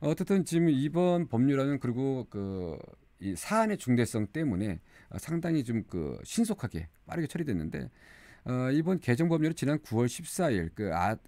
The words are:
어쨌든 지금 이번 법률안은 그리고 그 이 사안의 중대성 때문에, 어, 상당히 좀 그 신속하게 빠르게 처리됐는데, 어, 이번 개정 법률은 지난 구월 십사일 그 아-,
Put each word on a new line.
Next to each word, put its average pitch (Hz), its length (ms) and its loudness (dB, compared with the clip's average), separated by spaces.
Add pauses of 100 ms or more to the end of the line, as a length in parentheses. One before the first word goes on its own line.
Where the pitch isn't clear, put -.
어쨌든 170 420 0
지금 170 260 4
이번 160 580 2
법률안은 135 520 2
그리고 127 500 -2
그 95 480 -4 (420)
이 95 160 -4
사안의 214 440 0
중대성 117 480 2
때문에, 104 520 -2 (300)
어, - 80 -10
상당히 165 460 -2
좀 113 240 -2
그 71 360 -4
신속하게 190 640 -2 (200)
빠르게 165 200 -4
처리됐는데, 110 640 -4 (560)
어, 127 260 -2
이번 165 280 2
개정 123 280 2
법률은 160 280 2
지난 147 240 0
구월 120 280 2
십사일 123 680 0
그 101 180 -2
아-, 92 220 2 (120)